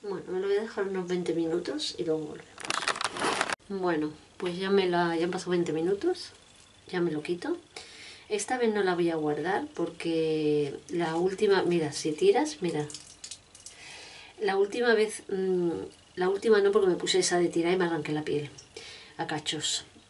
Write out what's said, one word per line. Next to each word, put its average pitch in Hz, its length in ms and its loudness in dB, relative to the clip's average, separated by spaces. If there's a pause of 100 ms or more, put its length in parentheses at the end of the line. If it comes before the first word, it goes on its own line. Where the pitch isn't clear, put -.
Bueno, 175 300 -8
me 185 80 -2
lo 196 80 0
voy 202 100 4
a 214 40 2
dejar 220 260 -4
unos 185 200 -4
veinte 180 260 0
minutos 165 640 -2
y 180 40 -2
luego 156 180 0
volvemos. - 280 -12 (1200)
Bueno, 175 420 0 (260)
pues 175 200 -4
ya 190 140 -2
me 190 180 4
la... 175 260 2
ya 165 100 0
han 180 60 -2
pasado 180 200 -4
veinte 170 220 2
minutos. 202 580 -2 (560)
Ya 180 140 -2
me 170 100 2
lo 151 100 -4
quito. 180 340 -4 (760)
Esta 208 280 -2
vez 226 160 2
no 208 80 0
la 185 140 2
voy 170 160 2
a 165 40 -2
guardar 151 600 -2
porque 156 1040 0 (100)
la 165 260 -2
última... 190 460 4
Mira, 170 300 2
si 156 220 -2
tiras, 302 480 4
mira. 156 260 -2 (1500)
La - 180 2
última 233 380 4
vez, 214 340 0
mm, 185 400 2 (460)
la 180 140 0
última 202 320 4
no, 196 100 6
porque 202 180 6
me 170 60 4
puse - 240 0
esa 175 180 2
de 175 100 4
tirar 170 260 2
y 185 40 2
me 180 80 2
arranqué 151 260 -2
la 151 120 -2
piel 147 260 -2 (680)
a 165 100 -4
cachos. - 580 -4 (240)